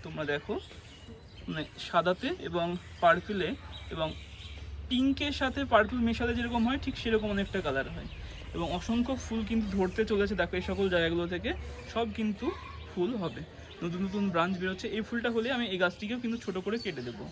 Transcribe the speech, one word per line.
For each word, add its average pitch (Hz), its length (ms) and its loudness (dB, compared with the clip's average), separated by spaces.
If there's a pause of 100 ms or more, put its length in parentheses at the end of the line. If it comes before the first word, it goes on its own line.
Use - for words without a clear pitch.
তোমরা 156 280 -6
দেখো, 151 220 -2 (920)
মানে 160 140 -2 (240)
সাদাতে 185 420 4 (200)
এবং 170 180 0 (360)
পার্পেলে 175 460 6 (460)
এবং 160 140 -2 (800)
পিঙ্কের 269 520 2
সাথে 269 200 0 (120)
পার্পল 214 340 6
মেশালে 233 320 2
যেরকম 233 280 2
হয়, 269 180 2
ঠিক 262 180 -2
সেরকম 220 320 2
অনেকটা 196 320 0
কালার 135 280 0
হয় - 140 -8 (480)
এবং 170 100 0 (120)
অসংখ্য 233 360 2 (100)
ফুল 226 160 -2 (100)
কিন্তু 226 160 2 (100)
ধরতে 185 340 4
চলেছে। 202 300 4
দেখো, 170 200 2
এই 185 100 -6
সকল 190 240 2
জায়গাগুলো 170 300 4 (100)
থেকে 190 160 -2 (440)
সব 233 120 2 (120)
কিন্তু 214 280 0 (440)
ফুল 185 200 2 (120)
হবে, 143 200 -4 (400)
নতুন 170 240 -2
নতুন 202 180 0 (100)
ব্রাঞ্চ 175 260 4
বেরোচ্ছে। 185 260 -2 (100)
এই 220 100 0
ফুলটা 233 300 0
হলে 226 200 2
আমি 240 160 2
এই 185 120 0
গাছটিকেও 208 400 0
কিন্তু 233 200 0
ছোট 185 200 -2
করে 208 200 0
কেটে 147 240 -4
দেবো। 104 240 -8